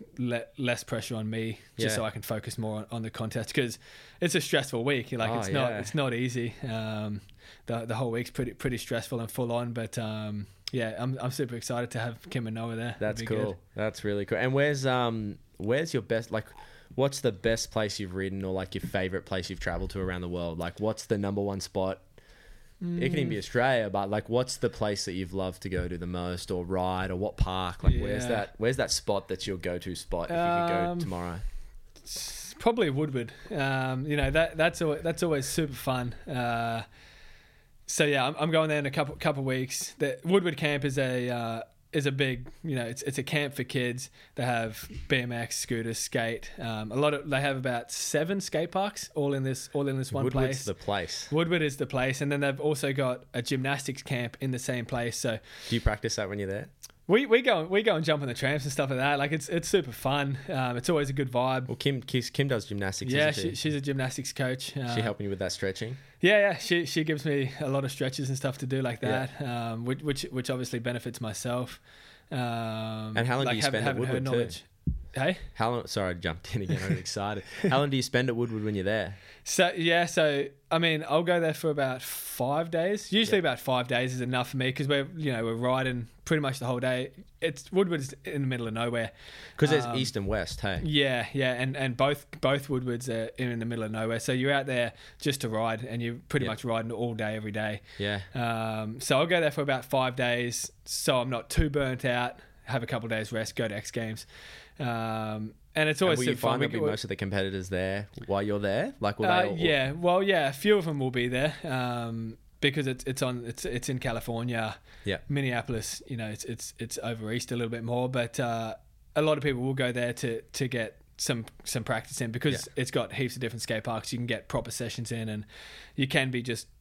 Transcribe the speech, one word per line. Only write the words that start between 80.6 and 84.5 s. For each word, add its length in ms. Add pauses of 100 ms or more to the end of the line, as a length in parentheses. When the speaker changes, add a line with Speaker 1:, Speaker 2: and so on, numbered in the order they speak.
Speaker 1:
I 80
mean, 280
I'll 160
go 160
there 140
for 160
about 320
five 720
days. 420
Usually 240
Speaker 2:
Yeah. 40
Speaker 1:
about 180
five 280
days 260
is 80
enough 280
for 80